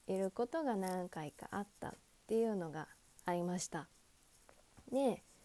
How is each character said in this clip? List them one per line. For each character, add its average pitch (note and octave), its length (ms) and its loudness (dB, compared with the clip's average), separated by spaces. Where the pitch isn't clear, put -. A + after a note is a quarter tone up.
い F#3+ 80 2
る F#3+ 140 4
こ A#3+ 160 0
と D#4+ 180 -2
が A#3+ 120 2
何 F#3 340 0
回 D#3 220 -8
か - 180 -14
あ G3 120 -2
っ G3+ 60 -6
た - 100 -4
っ - 40 -10
て A3 80 2
い A3+ 100 6
う G#3+ 100 2
の E3 160 -2
が D#3 160 -6
あ F3+ 80 2
り F3 100 2
ま F3+ 140 0
し - 100 -2
た。 D#3+ 200 -6
で、 B3 300 4